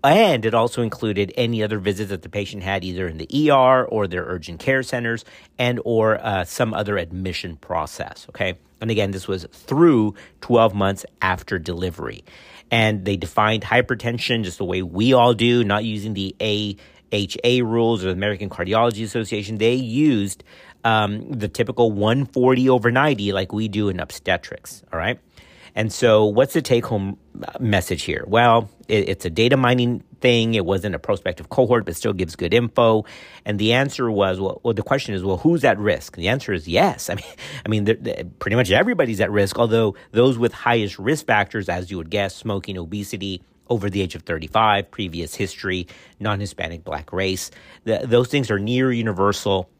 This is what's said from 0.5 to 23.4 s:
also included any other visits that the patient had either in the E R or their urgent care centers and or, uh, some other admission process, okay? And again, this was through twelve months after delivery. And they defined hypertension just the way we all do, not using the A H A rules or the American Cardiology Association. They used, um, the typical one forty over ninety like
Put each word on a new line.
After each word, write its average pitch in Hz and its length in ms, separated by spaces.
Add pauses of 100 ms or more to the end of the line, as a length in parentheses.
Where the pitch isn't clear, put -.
also 117 280
included 104 540
any 117 260
other 107 160
visits 98 320
that 90 120
the 92 60
patient 101 360
had 95 200
either 92 220
in 80 120
the 78 120
E 147 180
R 131 360
or 104 240
their 104 160
urgent 87 340
care 131 240
centers 117 420 (320)
and 123 280
or, 110 360
uh, 95 240
some 113 300
other 101 240
admission 87 580
process, - 720
okay? 92 240 (260)
And 113 100
again, 101 220
this 95 160
was 92 240
through 131 600 (260)
twelve 113 340
months 98 320 (160)
after 92 380
delivery. 82 640 (480)
And 110 320
they 101 120
defined 107 480
hypertension 120 800
just 90 140
the 101 60
way 90 180
we 95 300
all 123 220
do, 120 300
not 104 200
using 107 300
the 95 260
A 104 360 (340)
H 101 320
A 123 200
rules 113 420
or - 20
the 95 60
American 101 360
Cardiology 107 540
Association. 107 560
They 113 160
used, 123 680 (400)
um, 107 480
the 107 160
typical 113 420
one 110 360
forty 127 420
over 120 240
ninety 123 400
like 95 200